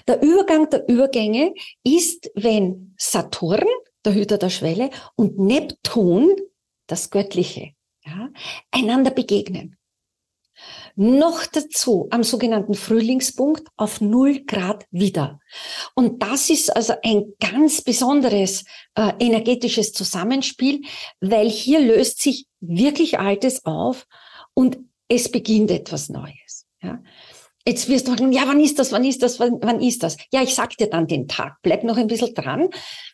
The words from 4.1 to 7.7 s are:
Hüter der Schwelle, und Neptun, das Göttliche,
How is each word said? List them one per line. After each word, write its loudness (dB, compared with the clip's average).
Hüter 0
der 0
Schwelle, -2
und 0
Neptun, 2
das -8
Göttliche, -4